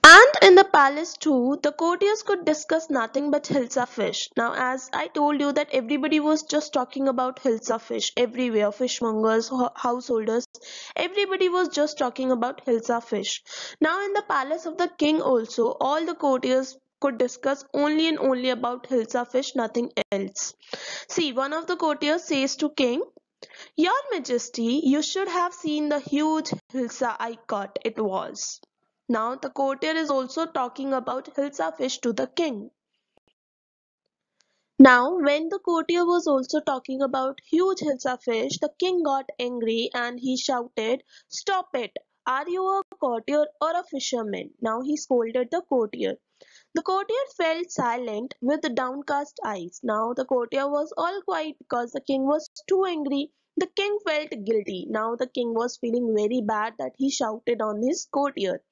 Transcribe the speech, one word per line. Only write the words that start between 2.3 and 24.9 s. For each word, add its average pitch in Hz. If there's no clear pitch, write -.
discuss 320
nothing 269
but 294
Hilsa 247
fish. -
Now, 233
as 254
I 311
told 294
you 285
that 294
everybody 285
was 311
just 302
talking 269
about 254
Hilsa 226
fish 226
everywhere, 220
fishmongers, 226
ho-, 254
householders, 240
everybody 381
was 359
just 294
talking 254
about 247
Hilsa 233
fish. 202
Now, 311
in 403
the 403
palace 302
of 359
the 349
king 311
also, 233
all 320
the 349
courtiers 262
could 262
discuss 269
only 302
and 311
only 254
about 247
Hilsa 240
fish, 269
nothing 233
else. 196
See, 311
one 277
of 320
the 349
courtiers 311
says 269
to 294
king, 277
"Your 480
Majesty, 247